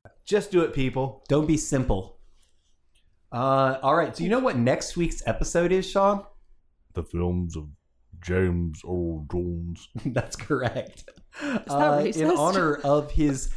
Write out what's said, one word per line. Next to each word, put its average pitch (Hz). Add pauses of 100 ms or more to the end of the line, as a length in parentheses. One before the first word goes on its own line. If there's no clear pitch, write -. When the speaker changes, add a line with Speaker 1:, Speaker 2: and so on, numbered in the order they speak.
(260)
Speaker 1:
just 202
do 180
it, 156
people. 131
Speaker 2:
Don't 147
be 156
simple. 113 (1120)
Uh, 135
all 139
right. -
So 165
you -
know 247
what 254
next 127
week's 170
episode 175
is, 185
Sean? 202 (720)
Speaker 1:
The 87
films 87
of 76 (560)
James 87
Earl 82
Jones. 87 (100)
Speaker 2:
<laughs> -
That's 123
correct. 127 (380)
Speaker 3:
Is 285
that -
Speaker 2:
Uh, 147
in 151
Speaker 3:
racist? 160
Speaker 2:
honor 165
of 143
his 143